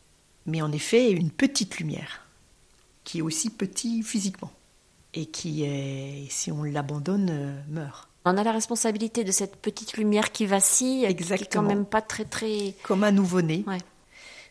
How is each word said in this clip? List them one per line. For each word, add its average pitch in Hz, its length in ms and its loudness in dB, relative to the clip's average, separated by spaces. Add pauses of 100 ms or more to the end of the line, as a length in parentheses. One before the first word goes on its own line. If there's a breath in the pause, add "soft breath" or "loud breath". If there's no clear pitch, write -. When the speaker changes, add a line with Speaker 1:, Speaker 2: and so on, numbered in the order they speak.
(460)
Speaker 1:
Mais 160 140 -2
en 151 120 0
effet, 226 400 4
une 165 180 2
petite - 480 0
lumière, 156 480 -8 (760)
qui - 160 -8
est 160 40 -2
aussi 160 280 -2
petite 220 560 -2
physiquement, 196 460 -4 (600)
et 160 140 -6
qui, 156 380 -4
est, 139 680 -6
si - 200 -4
on 151 120 -4
l'abandonne, 147 680 0
euh, 143 380 -4
meurt. 151 400 -10 (160)
Speaker 2:
On 180 140 4
a 202 60 2
la 226 80 2
responsabilité 220 720 0
de 190 80 -2
cette 196 240 -2
petite - 400 -8
lumière 214 360 2
qui 220 140 -2
vacille, 254 540 4
qui 247 40 4
est 202 40 4
quand - 20 4 (100)
Speaker 1:
Exactement. 185 480 0
Speaker 2:
même 202 180 2
pas 220 160 2
très, 214 220 -6
très 208 580 -4
Speaker 1:
Comme 190 220 2
un 208 80 6
nouveau-né. 185 540 4
Speaker 2:
Ouais. 190 120 -4 (720 loud breath)